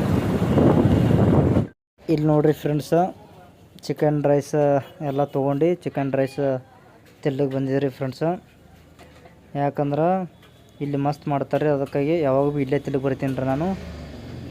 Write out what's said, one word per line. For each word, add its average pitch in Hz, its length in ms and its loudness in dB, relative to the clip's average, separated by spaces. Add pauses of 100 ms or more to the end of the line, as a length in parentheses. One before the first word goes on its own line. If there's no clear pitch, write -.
(2000)
ಇಲ್ಲಿ 151 180 2
ನೋಡ್ರಿ 151 260 4
ಫ್ರೆಂಡ್ಸ್, 147 640 0 (680)
ಚಿಕನ್ 151 420 0
ರೈಸ್ 143 560 2 (260)
ಎಲ್ಲ 139 180 -2
ತೊಗೊಂಡು 143 500 0
ಚಿಕನ್ 139 380 -4
ರೈಸ್ 135 460 -2 (640)
ತಿನ್ಲಿಕ್ಕೆ 135 340 -2
ಬಂದಿದ್ರಿ 135 320 0
ಫ್ರೆಂಡ್ಸ್. 139 520 -4 (1120)
ಯಾಕಂದ್ರೆ 147 800 -2 (480)
ಇಲ್ಲಿ 143 160 -4
ಮಸ್ತ್ 143 320 -4
ಮಾಡ್ತಾರೆ, 143 400 -2
ಅದಕ್ಕಾಗಿ 143 520 0
ಯಾವಾಗ 143 340 2
ಭೀ 143 80 -2
ಇಲ್ಲೇ 135 160 -2
ತಿನ್ಲಿಕ್ಕೆ 139 320 -2
ಬರ್ತೀನಿ 135 240 -4
ರೀ 131 100 -4
ನಾನು. 151 320 -2 (720)